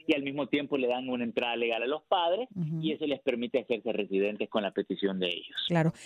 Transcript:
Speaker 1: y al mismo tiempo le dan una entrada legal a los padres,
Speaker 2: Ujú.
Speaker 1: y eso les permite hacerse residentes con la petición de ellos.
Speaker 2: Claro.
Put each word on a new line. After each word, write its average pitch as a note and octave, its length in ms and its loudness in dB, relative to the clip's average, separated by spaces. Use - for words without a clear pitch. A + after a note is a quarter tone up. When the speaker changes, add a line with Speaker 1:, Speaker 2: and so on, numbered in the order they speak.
Speaker 1:
y D#3 80 4
al C#3 80 2
mismo C#3 240 -2
tiempo C#3+ 320 0
le B2+ 80 2
dan B2+ 240 0
una B2 140 0
entrada A#2 320 0
legal A#2 260 0
a A#2+ 40 0
los D3 180 -2
padres, F#3+ 500 0
Speaker 2:
Ujú. D#3+ 260 -2
Speaker 1:
y D#3+ 120 0
eso D#3 140 -4
les D3 140 -2
permite C#3 380 0
hacerse A2+ 340 -2
residentes G2+ 560 0
con A2 140 0
la G2 80 0
petición G2 480 0
de F#2 100 2
ellos. E2+ 280 -6
Speaker 2:
Claro. E3 260 4